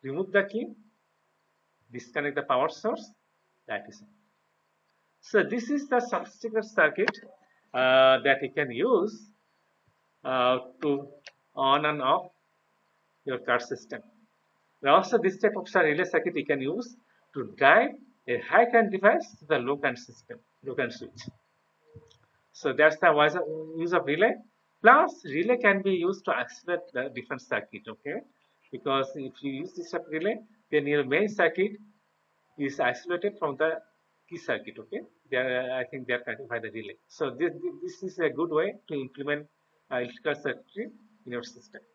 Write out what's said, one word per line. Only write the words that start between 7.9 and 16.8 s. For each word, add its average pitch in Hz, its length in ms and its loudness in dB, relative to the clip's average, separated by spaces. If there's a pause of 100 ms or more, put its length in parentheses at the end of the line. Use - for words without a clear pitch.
that 135 180 2
you 131 100 -6
can 143 200 -2
use, 202 580 0 (920)
uh, 127 360 2 (220)
to 139 260 0 (480)
on 139 300 2
and 151 160 0
off 135 260 2 (960)
your 127 140 -4
car 123 200 0
system. - 420 -10 (800)
And 139 100 4
also 190 260 6
this 185 200 0
type 208 200 2
of 190 160 -10
relay 160 320 4
circuit 170 300 -2
you 143 100 -2
can 139 160 0
use 190 340 -6 (380)